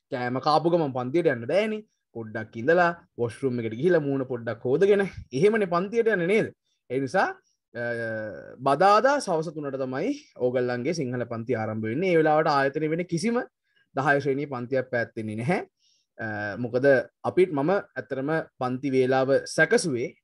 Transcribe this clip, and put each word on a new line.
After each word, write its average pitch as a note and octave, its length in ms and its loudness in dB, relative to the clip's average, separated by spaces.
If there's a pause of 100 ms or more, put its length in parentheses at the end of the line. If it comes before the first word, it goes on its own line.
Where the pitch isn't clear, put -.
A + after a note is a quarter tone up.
(120)
කෑම B2 300 -2
කාපු D#3 300 2
ගමන් D#3+ 200 2
පන්තියට C3+ 400 0
යන්න A#2 160 -4
බෑනේ. G#3+ 360 0 (320)
පොඩ්ඩක් A2 420 -10
ඉඳලා E3+ 320 4 (240)
වොෂ්රූම් A#2+ 460 -4
එකට A2 160 -4
ගිහිල්ලා D#3+ 280 4
මූණ C3+ 240 -2
පොඩ්ඩක් A#2 360 -6
හොදගෙන G3 420 4 (240)
එහෙමනේ G3 420 2
පන්තියට G#3 400 0
යන්නේ F3 160 0
නේද? F#3+ 200 2 (420)
ඒ B2+ 100 -2
නිසා, F3+ 280 0 (460)
අ, A#2+ 100 -6 (720)
බදාදා G3 640 4
සවස D#3+ 340 -4
තුනට C3+ 260 -6
තමයි C3+ 320 -4 (220)
ඕගොල්ලන්ගේ B2 600 0
සිංහල B2 320 -4
පන්ති A#2 300 -4
ආරම්භ A2 320 -2
වෙන්නේ. E3+ 240 0
ඒ E3 80 6
වෙලාවට D#3 320 4
ආයතනයේ C#3+ 400 0
වෙන E3+ 160 -2
කිසිම A3 320 -2 (560)
දහය C#3+ 240 2
ශ්‍රේණියේ C#3 320 -2
පන්තියක් B2 380 -4
පැවැත්වෙන්නේ A2+ 500 -4
නැහැ. E3+ 200 0 (600)
අ, A2+ 80 -8 (300)
මොකද B2 280 -2 (360)
අපිත් F3+ 300 0
මම D3 180 0
ඇත්තටම C3+ 600 -4 (260)
පන්ති C3 360 -4
වේලාව C3 380 4 (160)
සැකසුවේ D#3 600 2 (160)